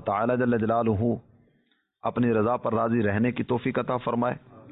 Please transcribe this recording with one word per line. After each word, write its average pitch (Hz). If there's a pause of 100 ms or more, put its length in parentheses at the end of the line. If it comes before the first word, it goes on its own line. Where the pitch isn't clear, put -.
تعالیٰ 110
جل 120
جلالہ 113 (840)
اپنی 117
رضا 110
پر 117
راضی 113
رہنے 107
کی 117
توفیق 123
عطا 127
فرمائے۔ 120 (360)